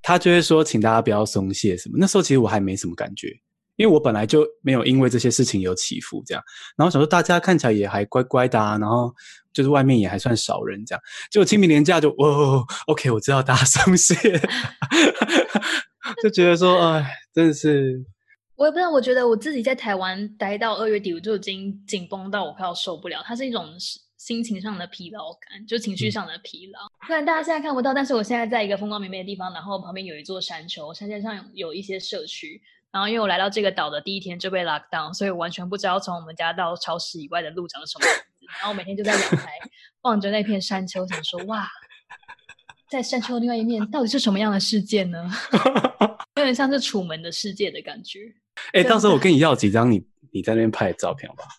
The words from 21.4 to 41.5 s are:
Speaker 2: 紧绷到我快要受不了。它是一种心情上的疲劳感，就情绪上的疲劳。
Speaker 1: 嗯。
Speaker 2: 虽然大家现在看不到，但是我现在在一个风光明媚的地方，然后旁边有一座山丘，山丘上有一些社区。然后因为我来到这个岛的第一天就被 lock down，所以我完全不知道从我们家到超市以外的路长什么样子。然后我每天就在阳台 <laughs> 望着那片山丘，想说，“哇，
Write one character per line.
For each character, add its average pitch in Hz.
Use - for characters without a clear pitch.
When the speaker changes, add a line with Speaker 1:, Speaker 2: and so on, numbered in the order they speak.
Speaker 2:
紧 180
绷 190
到 202
我 147
快 180
要 175
受 175
不 175
了。 156
它 233
是 269
一 254
种 170
心 233
情 220
上 208
的 175
疲 175
劳 160
感， -
就 226
情 196
绪 214
上 208
的 160
疲 185
劳。 -
Speaker 1:
嗯。 -
Speaker 2:
虽 330
然 302
大 320
家 320
现 320
在 311
看 294
不 254
到， 269
但 277
是 269
我 226
现 220
在 233
在 220
一 -
个 196
风 208
光 208
明 196
媚 190
的 185
地 196
方， 180
然 165
后 196
旁 185
边 190
有 170
一 147
座 185
山 165
丘， 160
山 202
丘 208
上 208
有 175
一 180
些 196
社 -
区。 160
然 196
后 196
因 214
为 226
我 208
来 180
到 190
这 202
个 196
岛 175
的 147
第 196
一 190
天 175
就 185
被 185
lock 156
down， 160
所 202
以 202
我 185
完 170
全 180
不 196
知 202
道 185
从 185
我 170
们 160
家 165
到 175
超 170
市 170
以 143
外 175
的 156
路 175
长 147
什 -
么 -
样 -
子。 -
然 -
后 208
我 208
每 190
天 190
就 208
在 208
阳 202
台 -
<laughs> -
望 220
着 196
那 208
片 202
山 190
丘， 185
想 170
说 175
，“哇， 214